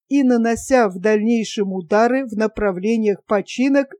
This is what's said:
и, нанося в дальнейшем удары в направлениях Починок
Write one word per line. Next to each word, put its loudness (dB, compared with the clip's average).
и, 2
нанося 2
в -10
дальнейшем 0
удары 0
в -14
направлениях -2
Починок 0